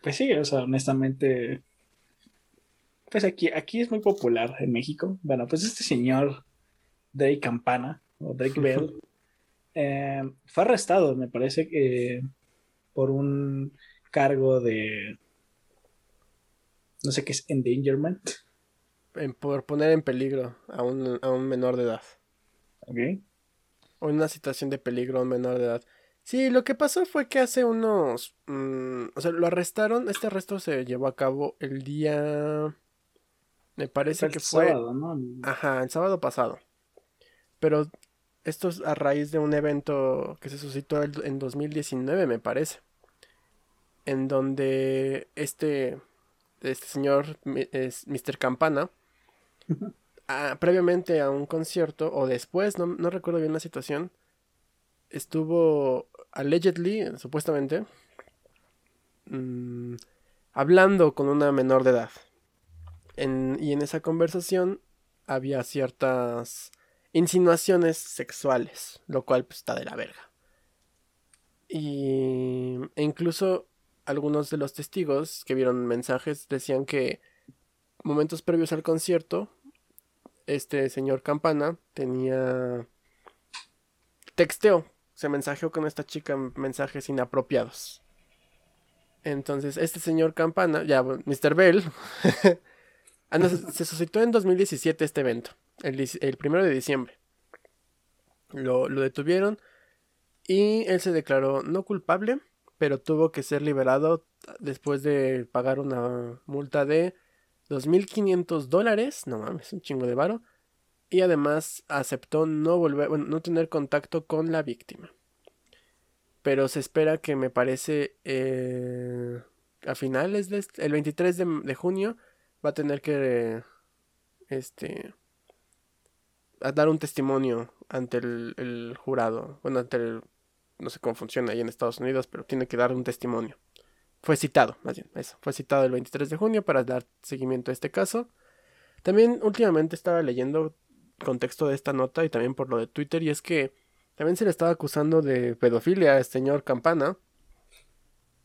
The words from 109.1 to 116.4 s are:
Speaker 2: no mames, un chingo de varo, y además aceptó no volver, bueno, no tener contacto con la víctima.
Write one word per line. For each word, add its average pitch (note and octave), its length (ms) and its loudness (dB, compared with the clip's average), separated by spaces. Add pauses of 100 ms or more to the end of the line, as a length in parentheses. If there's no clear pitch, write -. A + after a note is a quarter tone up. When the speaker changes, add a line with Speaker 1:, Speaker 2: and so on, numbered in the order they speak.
Speaker 2:
no A#2 140 -6
mames, - 340 -8
un F#3+ 80 -10
chingo C3 240 -4
de B2 80 0
varo, F3+ 300 0 (640)
y F3+ 120 4
además D3+ 640 2
aceptó C#3+ 580 -2
no D#3 320 2
volver, D3 320 2
bueno, D3+ 160 0
no D#3 160 -2
tener E3 280 0
contacto D3 580 -2
con D#3+ 240 -2
la D#3+ 100 0
víctima. - 500 -12 (1300)